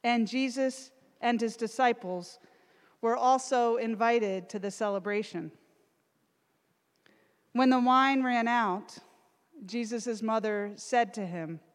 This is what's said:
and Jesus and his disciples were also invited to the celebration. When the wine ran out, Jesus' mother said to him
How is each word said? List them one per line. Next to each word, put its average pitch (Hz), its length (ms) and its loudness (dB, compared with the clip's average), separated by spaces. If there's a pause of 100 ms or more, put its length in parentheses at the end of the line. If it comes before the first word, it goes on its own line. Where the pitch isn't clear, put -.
and 240 240 2
Jesus 262 640 -2 (300)
and 240 180 2
his 226 160 -2
disciples 220 840 -2 (640)
were 233 140 2
also 247 600 2
invited 220 720 0
to 214 100 -10
the 196 120 -4
celebration. 202 800 -4 (2000)
When 254 160 4
the 254 120 4
wine 262 420 4
ran 240 260 0
out, 220 480 -2 (680)
Jesus' 226 560 -4
mother 214 540 -2
said 233 380 0
to 208 120 -6
him 165 340 -8 (140)